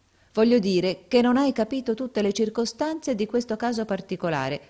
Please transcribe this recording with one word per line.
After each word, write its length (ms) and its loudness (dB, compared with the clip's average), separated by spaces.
"Voglio 260 4
dire 480 0
che 140 4
non 140 4
hai 160 4
capito 440 -2
tutte 260 -4
le 100 2
circostanze 840 -2
di 100 -2
questo 320 -4
caso 280 -4
particolare. 840 -4